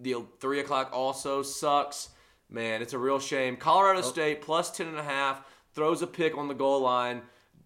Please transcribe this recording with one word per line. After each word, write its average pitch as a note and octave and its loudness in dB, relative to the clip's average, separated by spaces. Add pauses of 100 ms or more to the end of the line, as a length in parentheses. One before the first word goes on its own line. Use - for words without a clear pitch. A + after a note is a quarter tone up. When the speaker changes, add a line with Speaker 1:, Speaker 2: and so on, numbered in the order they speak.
Speaker 1:
the B2+ -2 (240)
three C#3 -2
o'clock C#3 -2
also C#3 -2
sucks. C#3+ 0 (420)
Man, A2+ -2
it's A#2 -10
a C3 -4
real C3+ 2
shame. C3 -2
Colorado F#3 6
Speaker 2:
Oh. - 0
Speaker 1:
State D3+ -2
plus E3+ 0
ten E3 -6
and D#3 -8
a D3 -6
half, C#3 -2 (300)
throws D#3 2
a E3+ -2
pick D#3+ 0
on C#3+ -4
the C#3 -6
goal C#3 4
line B2 2 (440)